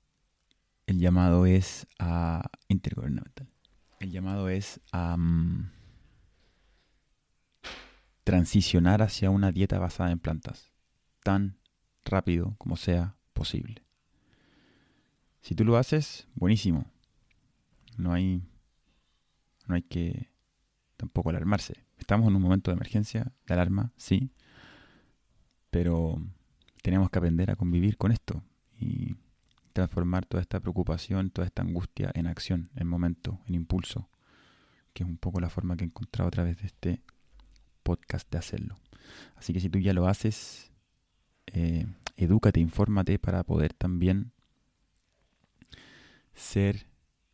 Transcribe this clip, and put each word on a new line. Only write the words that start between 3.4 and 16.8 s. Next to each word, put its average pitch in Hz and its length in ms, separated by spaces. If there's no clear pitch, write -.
El 95 100
llamado 95 380
es 95 320
a, 85 280
mm, 85 520
transicionar 90 760
hacia 98 260
una 98 240
dieta 95 260
basada 90 340
en 85 60
plantas - 540
tan 98 360
rápido 90 520
como 82 200
sea 87 420
posible. - 480
Si - 120
tú 80 100
lo 117 120
haces, 143 580
buenísimo. 104 560